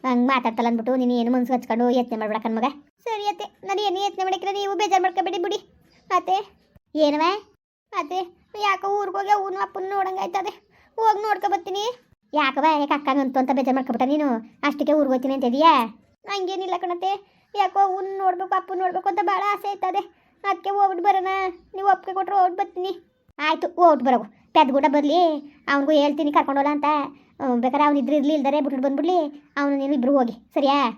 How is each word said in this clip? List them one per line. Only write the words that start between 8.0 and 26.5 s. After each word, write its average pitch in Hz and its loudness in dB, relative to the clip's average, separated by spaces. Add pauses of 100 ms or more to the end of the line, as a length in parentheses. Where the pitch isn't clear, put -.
ಯಾಕೋ 392 -2 (100)
ಊರ್ಗ್ 392 -4
ಹೋಗಿ 403 0
ಅವ್ನು 392 -4
ಅಪ್ಪನ್ 381 -8
ನೋಡಂಗ್ 381 -2
ಆಯ್ತದೆ. 381 -4 (460)
ಹೋಗ್ 427 2
ನೋಡ್ಕೊ 403 -2
ಬರ್ತೀನಿ. 392 -6 (480)
ಯಾಕವ, 285 0 (140)
ಯಾಕೆ 294 0
ಅಕ್ಕಂಗ್ 277 0
ಅಂತು 262 0
ಅಂತ 262 0
ಬೇಜಾರ್ 262 0
ಮಾಡ್ಕೊಬಿಟ್ಟ 262 0
ನೀನು? 302 0 (400)
ಅಷ್ಟಕ್ಕೆ 294 0
ಊರ್ಗ್ 262 2
ಹೋಗ್ತೀನಿ 262 -2
ಅಂತ 262 0
ಇದೀಯಾ? 311 6 (500)
ಹಂಗೇನಿಲ್ಲ 381 -4
ಕಣತ್ತೆ, 359 -4 (420)
ಯಾಕೋ 370 0
ಅವ್ನು 381 -6 (100)
ನೋಡ್ಬೇಕು, 370 0
ಅಪ್ಪನ್ 370 -6
ನೋಡ್ಬೇಕು 370 -2
ಅಂತ 381 -2
ಭಾಳ 381 0 (100)
ಆಸೆ 415 -6
ಆಯ್ತದೆ. 381 -4 (420)
ಅದಕ್ಕೆ 381 -2
ಹೋಗ್ಬಿಟ್ಟು 381 2
ಬರೋಣ, 381 2 (460)
ನೀವು 392 2
ಒಪ್ಪಿಗೆ 370 -6
ಕೊಟ್ರೆ 381 -2
ಹೋಗ್ಬಿಟ್ಟು 370 2
ಬರ್ತೀನಿ. 370 -6 (460)
ಆಯ್ತು, 320 -2 (100)
ಹೋಗ್ಬಿಟ್ಟು 302 6
ಬರೋಗು. 220 2 (300)
ಪೆದ್ಗೂಟ 277 4 (100)
ಬರ್ಲಿ, 294 4 (520)
ಅವ್ನಿಗೂ 285 2
ಹೇಳ್ತೀನಿ 294 0
ಕರ್ಕೊಂಡೋಲ್ಲ 285 2